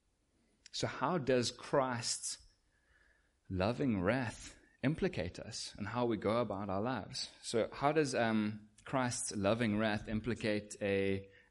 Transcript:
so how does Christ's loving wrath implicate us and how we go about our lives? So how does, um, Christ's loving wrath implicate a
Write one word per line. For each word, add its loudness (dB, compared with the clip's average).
so -2
how 0
does 2
Christ's -2
loving 2
wrath 0
implicate 0
us -10
and -4
how 0
we 2
go 2
about -2
our 0
lives? -4
So 2
how 0
does, 2
um, 2
Christ's -2
loving 4
wrath 0
implicate -2
a 2